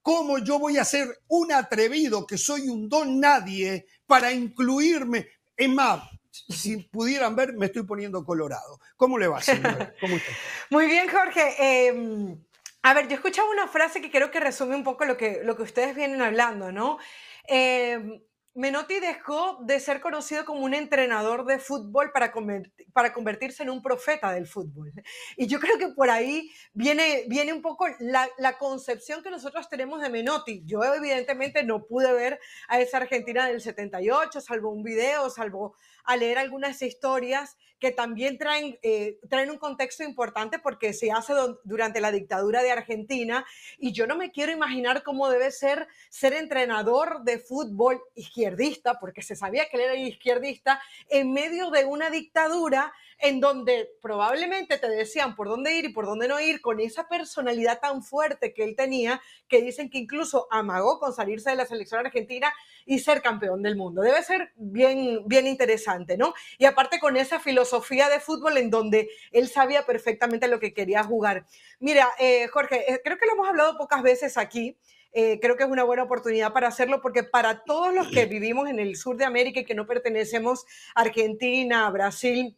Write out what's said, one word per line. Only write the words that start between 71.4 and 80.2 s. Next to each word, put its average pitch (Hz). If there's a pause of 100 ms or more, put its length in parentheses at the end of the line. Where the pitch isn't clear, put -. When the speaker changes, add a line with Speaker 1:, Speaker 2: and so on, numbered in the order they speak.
Speaker 2:
Mira, 269
eh, 247
Jorge, 254
eh, 254
creo 339
que 415
lo 440
hemos 392
hablado 320
pocas 277
veces 247
aquí. 233 (360)
Eh, 220
creo 240
que 254
es 269
una 254
buena 247
oportunidad 233
para 247
hacerlo, 254
porque 240
para 220
todos 349
los 359
que 240
vivimos 220
en 254
el 202
sur 247
de 254
América 247
y -
que 226
no 208
pertenecemos 233 (280)